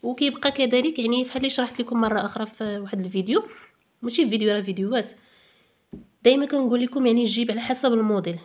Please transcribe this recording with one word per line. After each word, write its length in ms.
وكيبقى 500
كذلك، 460
يعني، 260
فحال 120
اللي 140
شرحت 300
لكم 200
مره 260
اخرى 200
في 320
واحد 260
الفيديو، 420
ماشي 280
فيديو، 240
راه 60
فيديوهات، 500
دائما 240
كنقول 360
لكم، 240
يعني، 160
الجيب 280
على 100
حسب 320
الموديل 520